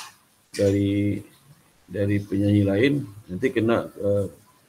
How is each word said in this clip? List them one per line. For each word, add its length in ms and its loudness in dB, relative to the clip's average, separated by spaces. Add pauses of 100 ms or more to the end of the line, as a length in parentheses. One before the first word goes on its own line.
(540)
dari, 680 0 (680)
dari 340 0
penyanyi 400 2
lain, 300 2 (340)
nanti 220 -4
kena, 480 0
eh, 300 0 (420)